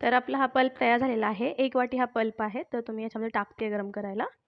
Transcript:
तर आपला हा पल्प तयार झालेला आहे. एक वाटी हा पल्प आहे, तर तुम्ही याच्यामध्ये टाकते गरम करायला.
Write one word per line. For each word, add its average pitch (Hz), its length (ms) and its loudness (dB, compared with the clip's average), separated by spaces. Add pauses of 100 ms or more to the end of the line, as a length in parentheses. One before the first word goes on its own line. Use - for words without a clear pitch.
तर 254 120 2
आपला 254 240 2
हा 269 80 2
पल्प 262 340 2
तयार 240 200 4
झालेला 233 280 0
आहे. 220 300 -2
एक 262 200 2
वाटी 247 200 0
हा 247 80 2
पल्प 226 360 -2
आहे, 214 220 -4 (100)
तर 240 140 -2
तुम्ही 220 160 -6
याच्यामध्ये 226 300 -6
टाकते 214 360 -2
गरम 202 220 -4
करायला. 202 340 -4 (220)